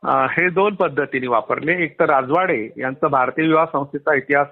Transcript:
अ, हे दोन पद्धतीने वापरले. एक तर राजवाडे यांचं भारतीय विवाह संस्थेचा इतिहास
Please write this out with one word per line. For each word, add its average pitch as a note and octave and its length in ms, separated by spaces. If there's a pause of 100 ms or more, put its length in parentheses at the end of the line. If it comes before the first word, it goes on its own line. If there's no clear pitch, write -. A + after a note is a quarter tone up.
अ, C3+ 260
हे F3 200
दोन G3 260
पद्धतीने D3+ 520
वापरले. C#3+ 560
एक D3 160
तर D#3+ 100
राजवाडे C#3 680
यांचं C3+ 300
भारतीय C3+ 400
विवाह D#3+ 180
संस्थेचा C#3+ 500
इतिहास C#3+ 360